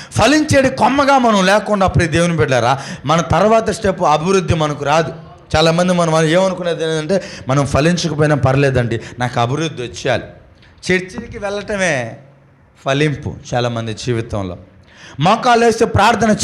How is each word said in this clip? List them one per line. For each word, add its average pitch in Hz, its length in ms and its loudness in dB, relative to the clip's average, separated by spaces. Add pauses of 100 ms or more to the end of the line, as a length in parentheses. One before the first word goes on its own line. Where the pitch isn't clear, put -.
(120)
ఫలించేది 277 580 2
కొమ్మగా 269 480 2
మనం 214 280 2
లేకుండా, 202 420 2
ప్రియ 175 200 2
దేవుని 165 300 0
బిడ్డలారా, 131 420 2 (260)
మన 160 160 2
తర్వాత 208 480 2
స్టెప్ 180 320 -2
అభివృద్ధి 170 520 2
మనకు 147 320 -2
రాదు. 160 280 0 (420)
చాలామంది 165 380 2
మనం 165 300 2
ఏమనుకునేది 175 600 0
ఏంటంటే, 160 400 -2 (260)
"మనం 139 160 2
ఫలించకపోయినా 151 680 0
పర్లేదండి, 131 680 0 (180)
నాకు 123 200 -4
అభివృద్ధి 127 440 -2
వచ్చేయాలి." 120 400 -4 (680)
చర్చికి 226 480 -6
వెళ్ళటమే 190 760 -4 (720)
ఫలింపు 139 500 -2 (180)
చాలామంది 117 400 -4
జీవితంలో, 107 640 -6 (600)
మోకాళ్ళు 233 460 2
వేసి 226 200 2
ప్రార్థన 214 580 2